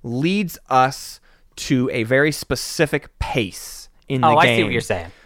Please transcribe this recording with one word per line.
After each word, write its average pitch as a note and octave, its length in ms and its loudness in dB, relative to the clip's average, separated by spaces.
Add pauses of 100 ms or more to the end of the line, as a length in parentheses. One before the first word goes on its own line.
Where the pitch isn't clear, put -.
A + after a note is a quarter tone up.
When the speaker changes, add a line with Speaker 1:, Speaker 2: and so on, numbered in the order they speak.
Speaker 1:
leads E3 560 -2 (100)
us C3 520 0 (360)
to B2+ 340 0
a A#2 140 -2
very C3+ 280 4
specific - 840 -4
pace - 680 -6 (200)
in C3+ 120 -2
the E3 80 4
Speaker 2:
Oh, D3+ 40 6
Speaker 1:
game. D3 60 4
Speaker 2:
I A#2+ 180 6
see A#2 80 4
what G#2 80 -2
you're A#2 100 0
saying. F2 280 -6 (160)